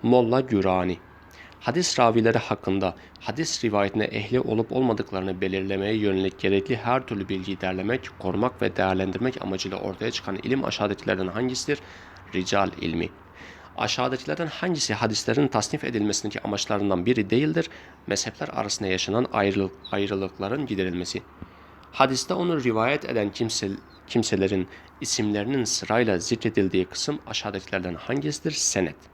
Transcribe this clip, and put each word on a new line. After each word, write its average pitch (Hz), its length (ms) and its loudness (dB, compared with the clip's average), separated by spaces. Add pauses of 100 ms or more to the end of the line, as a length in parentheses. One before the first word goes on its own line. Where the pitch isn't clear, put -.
Molla 123 380 6
Gürani. 92 580 2 (640)
Hadis 165 380 0
ravileri 113 400 6
hakkında 95 560 0 (260)
hadis 143 440 -4
rivayetine 104 400 2
ehli 110 360 0
olup 113 320 0
olmadıklarını 101 680 0
belirlemeye 98 540 0
yönelik 95 440 2
gerekli 98 380 2
her 123 300 0
türlü 98 220 -4
bilgiyi 95 320 -4
derlemek, 95 580 -2
korumak 98 440 0
ve 101 140 0
değerlendirmek 95 680 0
amacıyla 95 360 -4
ortaya 98 320 -4
çıkan 98 260 -6
ilim 127 280 0
aşağıdakilerden 98 600 0
hangisidir? 127 520 -2 (560)
Rical 95 360 2 (100)
ilmi. 85 280 -2 (680)
Aşağıdakilerden 131 680 -2
hangisi 156 480 -2
hadislerin 117 540 2
tasnif 117 360 0
edilmesindeki 104 580 0
amaçlarından 101 640 0
biri 113 240 2
değildir? 151 400 2 (360)
Mezhepler 107 420 -4
arasında 104 400 -2
yaşanan 95 440 2
ayrılık, 98 400 2 (200)
ayrılıkların 101 760 -2
giderilmesi. 92 560 -4 (680)
Hadiste 135 420 2
onu 175 300 0
rivayet 120 400 2
eden 107 280 0
kimse-, 107 440 -2 (300)
kimselerin 98 640 2 (320)
isimlerinin 110 640 0
sırayla 107 540 2
zikredildiği 98 680 2
kısım - 420 -4
aşağıdakilerden 95 680 -4
hangisidir? 143 560 -4
Senet. 90 460 0 (180)